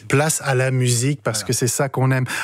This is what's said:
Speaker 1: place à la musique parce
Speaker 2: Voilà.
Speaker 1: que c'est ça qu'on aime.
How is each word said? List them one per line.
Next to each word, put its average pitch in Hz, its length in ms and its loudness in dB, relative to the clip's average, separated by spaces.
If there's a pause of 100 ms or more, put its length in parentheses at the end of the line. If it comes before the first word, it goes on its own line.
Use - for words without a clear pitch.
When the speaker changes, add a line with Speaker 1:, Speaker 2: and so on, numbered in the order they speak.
Speaker 1:
place 147 360 2
à 139 120 0
la 127 160 2
musique 127 500 0
parce 117 160 -2
Speaker 2:
Voilà. - 80 -8
Speaker 1:
que 127 60 0
c'est 123 160 0
ça 139 200 0
qu'on 131 220 2
aime. 131 140 2 (200)